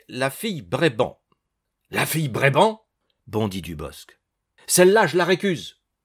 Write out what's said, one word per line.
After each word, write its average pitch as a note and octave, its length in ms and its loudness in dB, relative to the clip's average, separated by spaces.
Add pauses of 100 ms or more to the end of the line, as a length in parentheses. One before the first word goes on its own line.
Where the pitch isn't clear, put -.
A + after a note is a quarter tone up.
la B2+ 240 -4
fille F#3 320 -8
Bréban. » « B2 580 -2 (680)
La - 160 0
fille D3+ 220 -2
Bréban ? » C#3 560 2 (420)
bondit G#2 340 -2
Dubosc. « D#2 580 -14 (480)
Celle-là, G3 380 6
je E3 120 -2
la F3+ 80 2
récuse. F3+ 560 -4 (240)